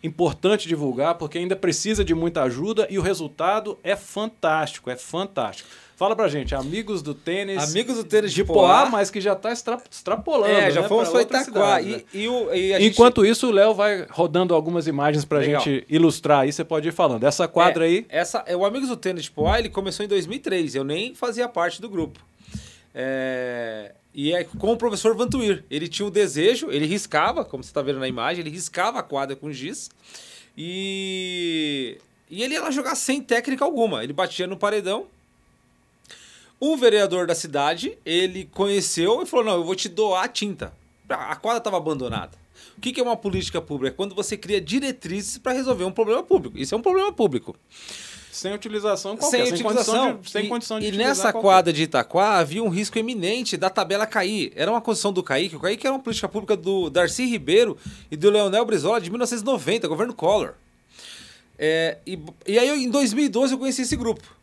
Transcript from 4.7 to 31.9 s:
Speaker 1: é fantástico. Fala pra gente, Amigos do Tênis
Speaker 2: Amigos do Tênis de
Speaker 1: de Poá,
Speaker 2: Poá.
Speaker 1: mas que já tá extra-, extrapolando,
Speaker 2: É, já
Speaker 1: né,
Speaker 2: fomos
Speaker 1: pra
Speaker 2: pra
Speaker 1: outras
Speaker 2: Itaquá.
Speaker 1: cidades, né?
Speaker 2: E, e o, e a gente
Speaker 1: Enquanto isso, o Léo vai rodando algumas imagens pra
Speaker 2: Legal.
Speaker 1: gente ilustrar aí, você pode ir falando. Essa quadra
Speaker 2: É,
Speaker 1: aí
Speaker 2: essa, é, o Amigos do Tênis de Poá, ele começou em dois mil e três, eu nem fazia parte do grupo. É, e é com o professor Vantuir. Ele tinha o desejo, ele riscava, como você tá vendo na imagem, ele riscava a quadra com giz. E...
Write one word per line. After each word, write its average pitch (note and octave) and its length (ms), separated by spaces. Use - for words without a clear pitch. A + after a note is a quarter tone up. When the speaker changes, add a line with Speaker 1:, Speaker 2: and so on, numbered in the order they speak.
Speaker 1:
é B2+ 60
fantástico. D3+ 760
Fala G3+ 200
pra G#3 120
gente, C#3+ 260
Amigos F3 480
do C#3+ 140
Tênis F#3 560
Speaker 2:
Amigos A3+ 240
do A3+ 80
Tênis G#3 280
de F3 120
Speaker 1:
de - 0
Poá, F#3 400
Speaker 2:
Poá. C4 80
Speaker 1:
mas G#3 180
que G#3+ 100
já G3 160
tá G3 160
extra-, A#3+ 380
extrapolando, G#3+ 640
Speaker 2:
É, G3+ 160
já F3 140
Speaker 1:
né, G3+ 40
Speaker 2:
fomos A3 220
Speaker 1:
pra - 40
Speaker 2:
pra - 80
Speaker 1:
outras C4 260
Speaker 2:
Itaquá. G3+ 320
Speaker 1:
cidades, F#3+ 120
né? A3+ 120
Speaker 2:
E, G3 80
e A3+ 80
o, A3+ 240
e F#3 220
a F#3 40
gente G#3 140
Speaker 1:
Enquanto A#3+ 320
isso, A3+ 220
o A#3+ 40
Léo G#3 220
vai G3+ 380
rodando F3 420
algumas D#3+ 320
imagens D3 400
pra D3+ 140
Speaker 2:
Legal. D3 200
Speaker 1:
gente C3+ 300
ilustrar D3+ 520
aí, C#3 100
você D#3+ 120
pode D#3 240
ir E3 40
falando. C3+ 340
Essa D3+ 220
quadra E3+ 360
Speaker 2:
É, E3 60
Speaker 1:
aí G3+ 200
Speaker 2:
essa, E3+ 360
é, F3 100
o F3+ 80
Amigos B3+ 260
do A#3+ 60
Tênis F3 280
de - 80
Poá, E3 260
ele A3+ 120
começou G3 360
em - 20
dois G3 200
mil G#3+ 100
e - 20
três, D#3+ 360
eu C3+ 80
nem F#3 320
fazia A#3+ 340
parte F3 320
do A3+ 80
grupo. E3 300
É, B2+ 1000
e D3 200
é F3+ 100
com - 300
o A#3 40
professor A3+ 380
Vantuir. A3+ 520
Ele D3+ 200
tinha F#3+ 200
o G3+ 40
desejo, G3+ 580
ele D3 160
riscava, F3+ 580
como B2+ 200
você - 100
tá D3 80
vendo C3+ 180
na C3 80
imagem, C3 340
ele D#3 100
riscava F#3+ 480
a - 40
quadra C#3 320
com D3 160
giz. D3 380
E... F3+ 1160